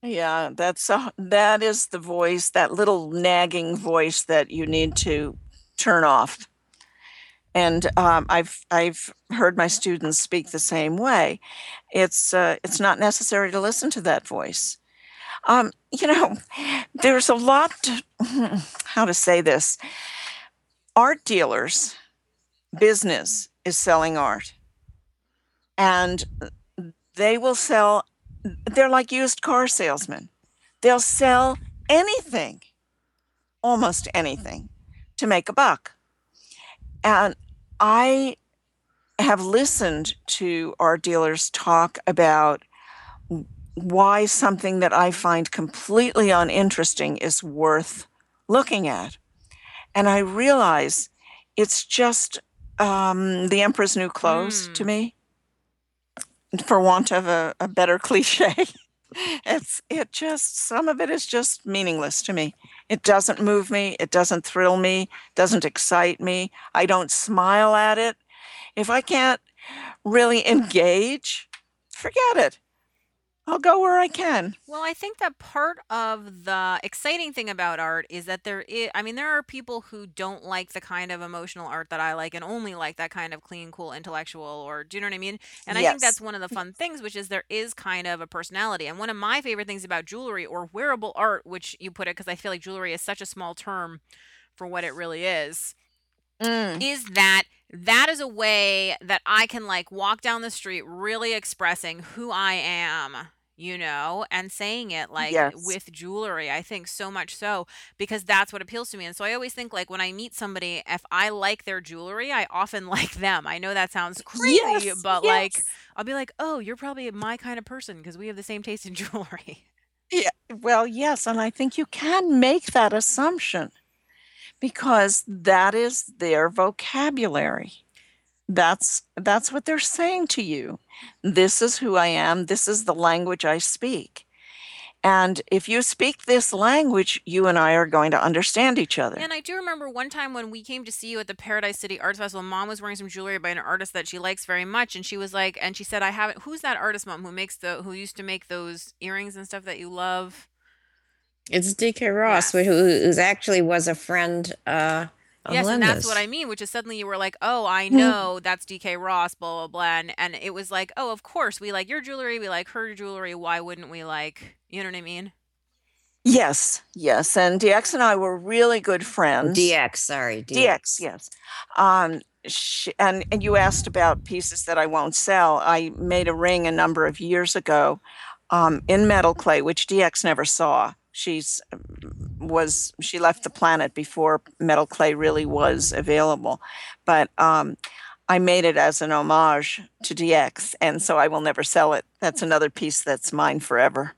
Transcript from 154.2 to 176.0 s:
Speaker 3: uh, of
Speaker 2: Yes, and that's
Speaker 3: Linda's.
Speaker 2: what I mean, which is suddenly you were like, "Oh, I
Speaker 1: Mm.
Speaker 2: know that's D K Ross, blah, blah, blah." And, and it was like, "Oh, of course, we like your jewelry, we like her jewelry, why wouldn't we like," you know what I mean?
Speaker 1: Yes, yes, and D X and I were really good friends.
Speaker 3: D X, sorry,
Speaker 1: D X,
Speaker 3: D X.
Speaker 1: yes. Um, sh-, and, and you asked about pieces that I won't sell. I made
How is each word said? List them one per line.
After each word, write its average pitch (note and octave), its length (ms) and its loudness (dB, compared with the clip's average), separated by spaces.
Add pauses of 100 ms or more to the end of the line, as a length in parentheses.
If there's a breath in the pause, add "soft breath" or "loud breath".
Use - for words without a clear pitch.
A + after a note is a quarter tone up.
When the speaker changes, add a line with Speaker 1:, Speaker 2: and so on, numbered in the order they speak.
Speaker 3:
uh, D#3+ 400 -2 (380)
of - 80 -6
Speaker 2:
Yes, B3 160 0
and A#3+ 120 0
that's G#3+ 140 4
Speaker 3:
Linda's. A3+ 100 -4
Speaker 2:
what A3 120 0
I G#3 100 -2
mean, C#4+ 200 -8
which G#3+ 140 -10
is G#3 80 -10
suddenly A3+ 300 -10
you G3+ 80 -10
were G3 100 -6
like, F#3+ 240 -4
"Oh, A#3 240 -2
I F#3 240 0
Speaker 1:
Mm. C4+ 80 8
Speaker 2:
know G3+ 420 2
that's F3+ 260 -4
D F#3+ 120 -14
K F3+ 200 -6
Ross, F3+ 360 -2
blah, E3 320 -10
blah, - 20 -14
blah." E3+ 320 -2
And, E3 200 -10
and F3 160 -4
it F#3+ 180 -10
was F#3 160 -12
like, F#3+ 280 -6
"Oh, B3+ 140 -4
of G#3+ 120 -10
course, - 360 -4
we G3+ 120 -10
like F#3+ 180 -6
your D4 120 -6
jewelry, B3+ 380 -8
we G#3 100 -10
like F3+ 200 -6
her A3 240 -8
jewelry, F#3+ 400 -12
why E3+ 260 -4
wouldn't E3+ 300 -14
we E3 140 -14
like," D#3 540 -10 (120)
you F#3+ 140 -12
know F#3+ 60 -10
what F#3 80 -12
I F3 40 -14
mean? F3 300 -14 (920)
Speaker 1:
Yes, A3+ 580 2 (100)
yes, D3 440 2
and F3+ 220 4
D G3+ 120 6
X A3 240 2
and B3+ 80 2
I A3 120 6
were F#3+ 220 -2
really A3+ 420 2
good F#3 260 -2
friends. D3+ 500 2
Speaker 3:
D F3 180 4
X, C#3 300 0
sorry, A#2+ 400 -4
Speaker 1:
D B3 240 2
X, - 300 0
Speaker 3:
D E3+ 100 -8
X. F#2 220 -14
Speaker 1:
yes. - 0 - (480 loud breath)
Um, F#3 440 4 (240)
sh-, - 440 -6 (100)
and, F#3+ 320 2
and G#3+ 100 -2
you G#3 140 0
asked G3 320 2
about F3 380 2
pieces F3+ 400 -6
that E3 120 -2
I D#3+ 80 2
won't D#3 300 -2
sell. E3+ 480 4
I E3 340 0
made F3+ 300 0